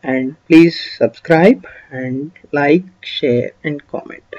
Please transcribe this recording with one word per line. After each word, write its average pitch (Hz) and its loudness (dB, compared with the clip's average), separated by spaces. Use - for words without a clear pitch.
and 131 -4
please 165 4
subscribe 165 2
and 131 -8
like, 147 2
share - -4
and 147 -10
comment. - -14